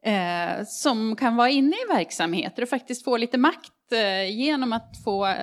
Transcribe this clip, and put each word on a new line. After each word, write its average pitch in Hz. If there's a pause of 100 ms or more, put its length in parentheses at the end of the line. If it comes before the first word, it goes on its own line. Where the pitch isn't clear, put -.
eh, 175
som 220
kan 233
vara 240
inne 285
i 453
verksamheter 170
och 240
faktiskt 247
få 247
lite 240
makt, -
eh, 196
genom 262
att -
få 196